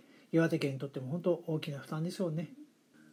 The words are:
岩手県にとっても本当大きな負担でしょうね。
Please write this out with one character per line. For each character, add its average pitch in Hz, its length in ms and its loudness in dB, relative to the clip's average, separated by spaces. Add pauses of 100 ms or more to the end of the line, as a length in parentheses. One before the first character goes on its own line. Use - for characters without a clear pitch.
(320)
岩 165 160 6
手 160 100 2
県 139 140 0
に 135 80 -4
と 139 80 -4
っ - 20 -14
て - 80 -8
も 131 140 -4
本 170 100 -2
当 170 240 2
大 156 140 0
き - 100 -4
な 139 80 -6
負 - 80 -12
担 156 160 -4
で 175 80 -2
し 180 100 -6
ょ 185 80 2
う 160 40 -2
ね。 156 180 -4 (640)